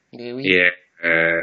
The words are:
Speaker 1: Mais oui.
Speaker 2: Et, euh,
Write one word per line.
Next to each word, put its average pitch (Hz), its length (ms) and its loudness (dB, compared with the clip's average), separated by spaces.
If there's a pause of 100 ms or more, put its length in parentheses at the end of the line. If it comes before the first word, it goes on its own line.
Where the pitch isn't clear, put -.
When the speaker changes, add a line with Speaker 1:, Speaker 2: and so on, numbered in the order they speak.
(120)
Speaker 1:
Mais 120 220 -14
oui. 135 120 -8
Speaker 2:
Et, 90 240 4 (340)
euh, 82 380 0